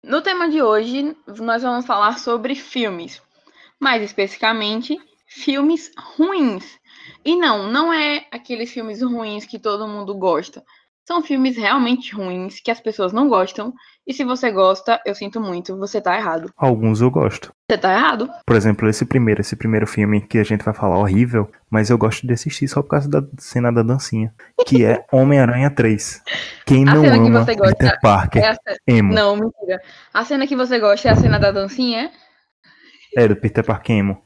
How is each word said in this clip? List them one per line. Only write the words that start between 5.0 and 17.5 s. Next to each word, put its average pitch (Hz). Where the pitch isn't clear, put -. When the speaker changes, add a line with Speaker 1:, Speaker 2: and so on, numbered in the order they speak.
Speaker 1:
filmes 294
ruins. 294
E 330
não, 220
não 302
é 294
aqueles 240
filmes 220
ruins 220
que 220
todo 214
mundo 202
gosta. 180
São 339
filmes 262
realmente 240
ruins, 185
que -
as 233
pessoas 196
não 254
gostam. 208
E 262
se 269
você 247
gosta, 190
eu 202
sinto 202
muito, 190
você 196
tá 185
errado. 165
Speaker 2:
Alguns 113
eu 127
gosto. 139